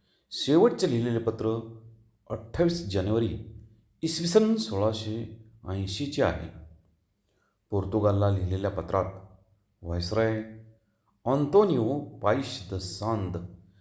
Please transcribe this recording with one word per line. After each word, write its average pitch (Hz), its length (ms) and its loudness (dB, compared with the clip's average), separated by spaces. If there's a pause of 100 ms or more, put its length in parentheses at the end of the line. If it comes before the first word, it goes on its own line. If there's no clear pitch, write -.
(320)
शेवटचे 170 580 4
लिहिलेले 117 300 0
पत्र, 110 400 -2 (720)
अठ्ठावीस 170 600 -2
जानेवारी 104 460 0 (640)
इसवी 165 260 -2
सन 220 280 4
सोळाशे 110 920 -2 (240)
ऐंशीचे 98 540 -2
आहे. 82 260 0 (1200)
पोर्तुगालला 101 600 2
लिहिलेल्या 95 420 0
पत्रात 90 340 0 (760)
व्हायसरॉय 107 600 0 (840)
अँतोनिओ 143 760 4
पाईश - 720 -2
द 95 40 -4
सांद 98 640 -4 (440)